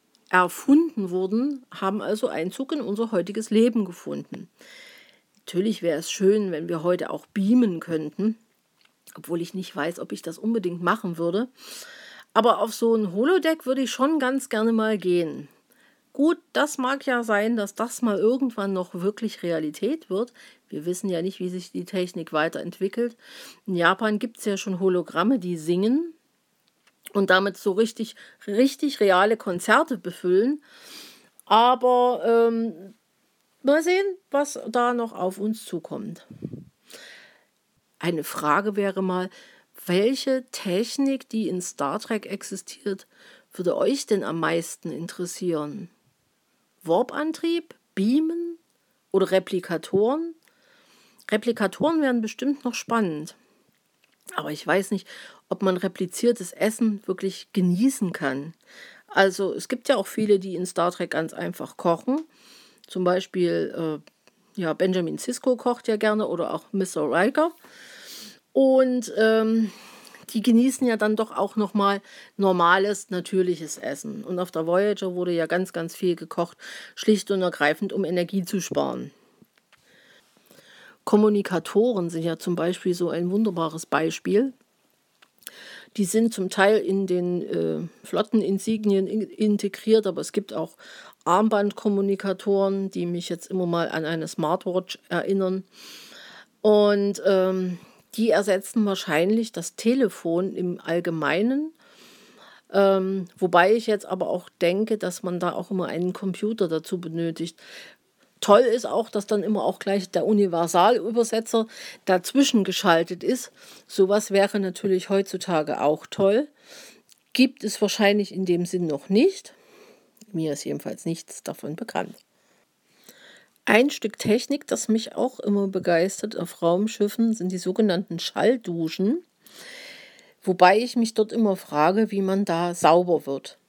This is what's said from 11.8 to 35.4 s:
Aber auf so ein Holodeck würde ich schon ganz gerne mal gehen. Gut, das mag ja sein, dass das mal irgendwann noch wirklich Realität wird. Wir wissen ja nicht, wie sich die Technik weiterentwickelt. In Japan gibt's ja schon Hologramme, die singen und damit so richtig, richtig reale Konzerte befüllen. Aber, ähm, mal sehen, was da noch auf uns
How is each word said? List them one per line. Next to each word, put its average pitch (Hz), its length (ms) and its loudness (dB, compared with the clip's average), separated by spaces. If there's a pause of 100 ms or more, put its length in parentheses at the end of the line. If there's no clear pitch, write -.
Aber 220 240 4
auf 220 160 -2
so 226 180 2
ein 208 200 0
Holodeck 320 520 2
würde 262 160 0
ich 240 100 -2
schon 302 280 2
ganz 262 300 -2
gerne 226 220 2
mal 220 280 2
gehen. 170 480 -2 (640)
Gut, 320 260 2 (140)
das 285 260 -2
mag 262 300 -4
ja 247 160 0
sein, 220 340 2
dass 202 160 -4
das 233 300 -6
mal 202 160 2
irgendwann 226 520 0
noch 185 220 -4
wirklich 196 480 -6
Realität 170 680 -4
wird. 202 200 -4 (380)
Wir 151 160 -10
wissen 180 240 -4
ja 170 140 -2
nicht, 185 160 -6
wie 180 100 -4
sich 180 220 -10
die 180 140 -8
Technik 180 480 -6
weiterentwickelt. 185 840 -2 (480)
In 190 100 -2
Japan 190 440 2
gibt's - 260 -8
ja 202 100 0
schon 185 240 -6
Hologramme, 185 600 2
die 175 180 -4
singen 214 560 0 (1000)
und 202 180 2
damit 190 260 2
so 202 140 -2
richtig, 226 440 -2 (300)
richtig 269 540 0
reale 202 380 4
Konzerte 220 600 0
befüllen. 185 640 0 (840)
Aber, 247 800 4
ähm, 226 680 0 (720)
mal 294 180 4
sehen, 370 240 2 (240)
was 285 380 -2
da 240 260 2
noch 233 200 -4
auf 190 260 -4
uns 220 260 -4